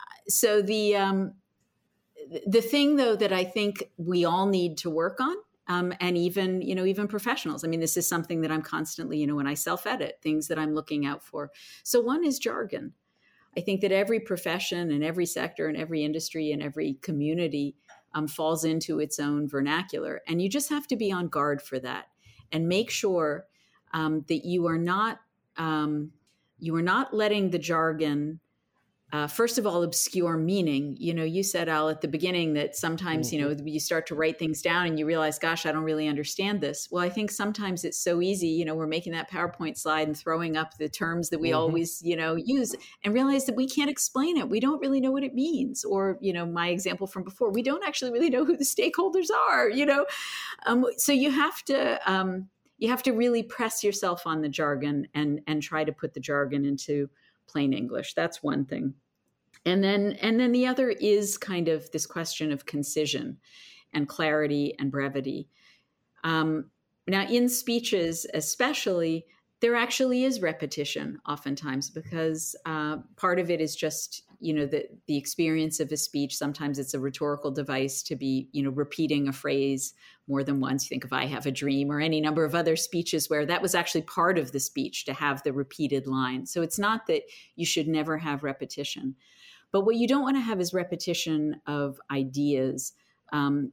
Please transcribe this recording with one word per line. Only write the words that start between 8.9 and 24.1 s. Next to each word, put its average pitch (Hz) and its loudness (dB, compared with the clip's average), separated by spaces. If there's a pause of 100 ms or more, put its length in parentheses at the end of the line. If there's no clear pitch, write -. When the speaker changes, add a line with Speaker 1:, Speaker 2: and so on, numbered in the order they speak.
Speaker 1:
you 147 0
know, 147 0
when 139 -2
I 143 -2
self-edit, 175 -4
things 156 0
that 160 -2
I'm 151 -2
looking 151 -2
out 139 -6
for. 147 -10 (320)
So - 4
one 269 0
is 277 0
jargon. - -6 (640)
I 180 -2
think 190 -2
that 196 2
every 202 2
profession 175 -2
and 147 2
every 170 0
sector 160 -4
and 151 -2
every 160 -2
industry 156 -2
and 147 -2
every 147 -4
community, 147 -2 (380)
um, 156 -2
falls 160 -2
into 160 0
its 151 -4
own 147 0
vernacular. 151 -2
And 165 0
you 196 2
just 277 0
have 294 -2
to 254 0
be 208 0
on 175 -2
guard 143 0
for 131 -6
that 127 -8 (420)
and 165 0
make 202 2
sure, 165 0 (480)
um, 156 0